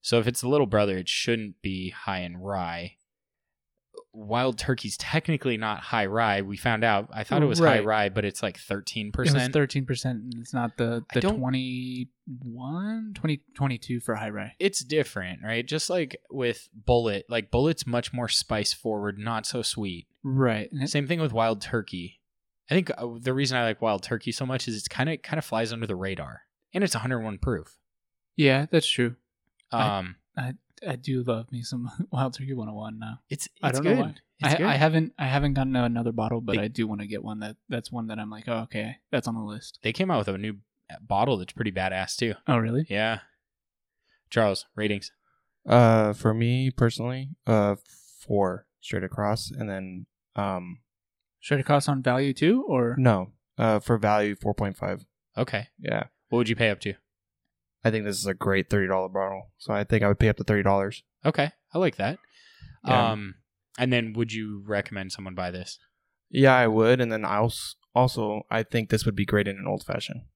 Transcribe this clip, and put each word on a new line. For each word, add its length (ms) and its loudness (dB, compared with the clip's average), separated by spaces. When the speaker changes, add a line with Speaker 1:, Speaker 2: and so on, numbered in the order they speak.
Speaker 1:
So 180 2
if 80 2
it's 140 -2
the 80 -2
little 180 4
brother, 300 2
it 100 -6
shouldn't 540 -4
be 300 -6
high 300 -6
in 160 -10
rye. 600 -6
Wild 440 -2
Turkey's 380 -2
technically 600 -2
not 220 -4
high 260 0
rye. 360 2
We 160 -6
found 260 0
out. 280 4
I 120 -6
thought 180 2
it 60 6
was 120 2
high 180 8
Speaker 2:
Right. 80 2
Speaker 1:
rye, 240 4
but 160 0
it's, 180 -4
like, 120 -2
Speaker 2:
It 60 -18
was 40 -20
Speaker 1:
thirteen 460 -6
percent. 420 2
Speaker 2:
thirteen 320 2
percent, 360 -2
and 180 -10
it's 140 -12
not 240 -2
the, 320 0
Speaker 1:
I 60 -14
Speaker 2:
the 60 4
Speaker 1:
don't 180 2
Speaker 2:
twenty-one, 1800 -6
twenty, 260 -2
twenty-two 460 -2
for 140 -4
high 140 -6
rye. 300 -8
Speaker 1:
It's 240 0
different, 600 -2
right? 220 -2
Just 240 -4
like 300 -2
with 400 -4
Bulleit. 420 4
Like, 220 -4
Bulleit's 360 2
much 260 -2
more 160 -4
spice 440 0
forward, 440 -4
not 300 -4
so 160 -4
sweet. 440 -4
Speaker 2:
Right. 480 2
And 120 -4
it 60 -2
Speaker 1:
Same 180 0
thing 120 0
with 140 0
Wild 280 2
Turkey. 580 -6
I 60 2
think, 200 2
uh, 120 -6
the 140 0
reason 240 2
I 60 2
like 180 0
Wild 220 0
Turkey 280 -4
so 140 -4
much 220 -4
is 100 -4
it's 100 -10
kinda, 300 -2
kinda 240 -4
flies 320 -2
under 140 -6
the 80 -2
radar, 480 -8
and 100 0
it's 120 0
a 40 -2
hundred 220 -2
one 180 -6
proof. 380 -4
Speaker 2:
Yeah, 360 4
that's 160 4
true. 280 0
I 260 2
Speaker 1:
Um, 180 -6
Speaker 2:
I, 160 -4
I 80 -4
do 280 -2
love 280 -2
me 100 -6
some 280 -6
<laughs> 120 -4
Wild 240 0
Turkey 180 -8
one 160 -6
oh 40 -10
one 260 -10
now. 200 -12
Speaker 1:
it's, 180 -8
it's 140 -20
Speaker 2:
I 100 2
don't 120 0
Speaker 1:
good. 140 6
Speaker 2:
know 60 2
why. 120 -6
Speaker 1:
It's 160 4
Speaker 2:
I, 20 0
Speaker 1:
good. 100 2
Speaker 2:
I 80 4
haven't, 440 4
I 80 -2
haven't 280 2
gotten 200 0
another 360 2
bottle, 300 -2
but 140 -2
Speaker 1:
They 80 2
Speaker 2:
I 60 -2
do 180 -2
wanna 180 -6
get 180 -8
one. 180 -8
That, 160 -10
that's 220 -6
one 160 -6
that 120 -8
I'm 100 -8
like, 180 -14
"Oh, 160 -2
okay, 340 -8
that's 160 -2
on 80 -4
the 80 -6
list." 400 -12
Speaker 1:
They 100 -2
came 160 -2
out 100 2
with 100 -2
a 80 -4
new 200 -6
bottle 360 2
that's 160 -8
pretty 180 -2
badass 440 -2
too. 200 -2
Speaker 2:
Oh, 100 4
really? 320 0
Speaker 1:
Yeah. 300 0
Charles, 360 2
ratings? 360 -2
Speaker 3:
Uh, 460 8
for 200 2
me 380 2
personally, 580 0
uh, 300 4
four 480 0
straight 220 -6
across, 480 -4
and 180 -8
then, 360 -10
um, 420 -6
Speaker 2:
Straight 200 0
across 300 2
on 120 0
value 320 2
too, 360 4
or? 280 2
Speaker 3:
No, 360 4
uh, 220 4
for 180 2
value, 360 4
four 200 -2
point 240 -2
five. 280 -6
Speaker 1:
Okay. 300 -2
Speaker 3:
Yeah. 280 -2
Speaker 1:
What 80 2
would 100 4
you 80 2
pay 140 4
up 120 -2
to? 120 -6
Speaker 3:
I 80 4
think 140 -2
this 120 -4
is 80 -4
a 80 0
great 360 0
thirty 180 2
dollar 220 0
bottle, 480 -4
so 160 -6
I 100 0
think 200 2
I 40 6
would 120 4
pay 100 6
up 80 2
to 80 -4
thirty 180 2
dollars. 400 2
Speaker 1:
Okay, 260 0
I 60 -2
like 180 0
that. 200 -2
Speaker 3:
Yeah. 240 4
Speaker 1:
Um, 240 -6
and 140 2
then 220 2
would 180 -2
you 340 -8
recommend 460 -4
someone 240 -12
buy 160 -4
this? 280 -12
Speaker 3:
Yeah, 260 8
I 120 6
would. 340 6
And 100 0
then 140 -4
I 140 -2
als-, 360 0
also, 560 2
I 140 0
think 260 -2
this 160 2
would 120 0
be 80 0
great 240 2
in 80 -6
an 100 -8
old 160 -4
fashioned. 380 -6